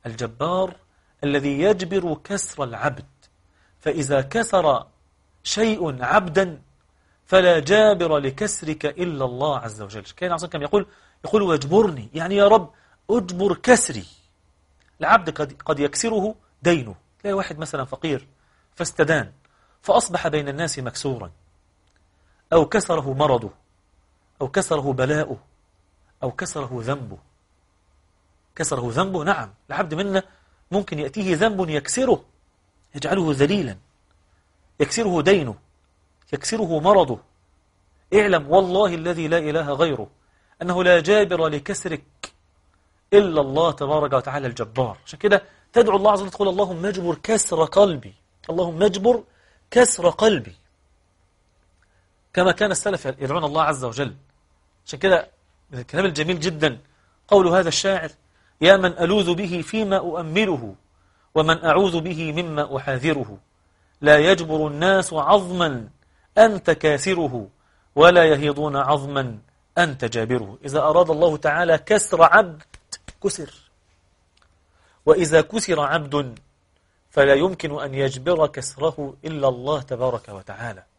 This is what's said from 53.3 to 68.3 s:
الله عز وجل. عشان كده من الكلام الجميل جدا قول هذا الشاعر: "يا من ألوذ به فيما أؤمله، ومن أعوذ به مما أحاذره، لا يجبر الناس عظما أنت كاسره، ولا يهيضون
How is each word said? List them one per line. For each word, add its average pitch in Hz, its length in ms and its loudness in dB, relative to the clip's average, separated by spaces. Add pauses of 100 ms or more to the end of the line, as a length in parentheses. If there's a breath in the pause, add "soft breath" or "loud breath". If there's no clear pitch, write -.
الله 151 180 -2
عز 143 220 -2
وجل. 117 300 -6 (720)
عشان 143 120 -14
كده 190 300 2 (420)
من 131 80 -12
الكلام 151 260 -6
الجميل 160 360 -2
جدا 156 400 -2 (480)
قول 196 180 6
هذا 175 220 4
الشاعر: 165 420 -2 (500)
"يا 180 160 8
من 185 220 0
ألوذ 175 360 0
به 175 280 -6
فيما 202 340 -2
أؤمله، 165 800 -4 (600)
ومن 160 300 2
أعوذ 170 360 2
به 160 320 -6
مما 147 440 -6
أحاذره، 131 600 -4 (640)
لا 147 180 8
يجبر 156 480 2
الناس 175 460 0
عظما 165 760 0 (500)
أنت 214 320 4
كاسره، 151 800 -2 (460)
ولا 170 300 8
يهيضون 147 520 0